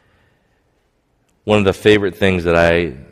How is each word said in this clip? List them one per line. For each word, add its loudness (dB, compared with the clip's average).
One 0
of 0
the 2
favorite 0
things -2
that 0
I 0